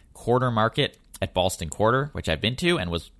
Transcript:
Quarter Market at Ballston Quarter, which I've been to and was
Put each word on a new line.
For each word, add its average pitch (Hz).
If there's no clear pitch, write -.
Quarter 123
Market 113
at 95
Ballston 90
Quarter, 127
which -
I've 80
been 120
to 175
and 87
was -